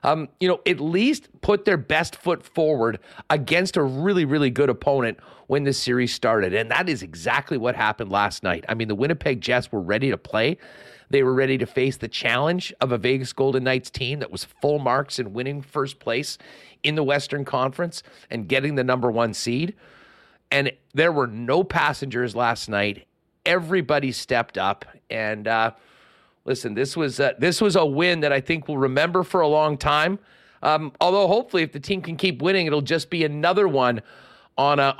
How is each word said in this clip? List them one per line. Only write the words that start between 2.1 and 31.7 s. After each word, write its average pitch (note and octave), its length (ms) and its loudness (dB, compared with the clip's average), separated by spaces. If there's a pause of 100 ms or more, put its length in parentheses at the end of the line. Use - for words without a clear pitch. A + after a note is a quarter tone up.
foot E3+ 280 -2
forward C3+ 560 0 (300)
against D#3+ 480 0
a D#3 60 4
really, D#3 420 0
really C#3 240 2
good C3+ 200 2
opponent B2 500 0 (280)
when C#3+ 160 0
the C#3 100 0
series B2 400 0
started. G#2 400 2
And A2+ 180 -2
that F3 180 0
is G#2+ 140 -4
exactly F#2+ 540 -4
what A#2+ 180 -2
happened G#2+ 360 -2
last G2+ 300 0
night. F2 260 -2
I A2 60 -4
mean, A2+ 140 -2
the G#2 80 -2
Winnipeg C#3+ 460 -2
Jets B2 300 0
were G#2 100 -2
ready A2 280 0
to - 80 0
play. A#2+ 400 -2 (540)
They C#3 120 4
were C3 100 2
ready C3+ 240 2
to A#2+ 80 -4
face C3 320 -2
the A2+ 100 -8
challenge C#3+ 720 -2
of B2+ 100 0
a A#2+ 60 0
Vegas B2+ 360 -2
Golden C3 300 0
Knights C3 260 -2
team C3+ 300 -6
that A2+ 120 -10
was F2+ 120 -10
full D3 360 -2
marks C3 400 -2
and G#2 140 -8
winning C3+ 280 -6
first C#3 380 -6
place - 380 -4 (460)
in D3+ 120 0
the D#3 80 0
Western C#3+ 420 -2
Conference C3+ 580 -4 (260)
and A2 180 -8
getting C#3 280 0
the C3 80 0
number B2 280 0
one A2 220 0
seed. C#3+ 420 -4 (760)
And C#3 200 0 (220)
there D#3+ 180 4
were C#3+ 160 0
no A#2+ 360 0
passengers B2+ 720 -2
last A#2 340 -2
night. G2+ 380 -2 (380)
Everybody D#3+ 640 0
stepped - 460 -4
up. F#2+ 280 -2 (240)
And, G#2+ 380 -6
uh, A2+ 240 0 (720)
listen, A#2+ 300 -4
this C3+ 200 -2
was, D3 240 -2
uh, C#3 200 2
this E3 200 2
was G3+ 160 4
a E3+ 100 6
win E3 360 2
that D3 100 2
I C3+ 80 2
think D#3+ 280 -4
we'll D3 100 -4
remember D3+ 460 2
for F3+ 180 2
a D3+ 60 4
long D3+ 300 2
time. D3+ 420 0 (420)
Um, D#3 300 0 (100)
although F#3+ 260 4
hopefully G3 360 2
if D3 80 -4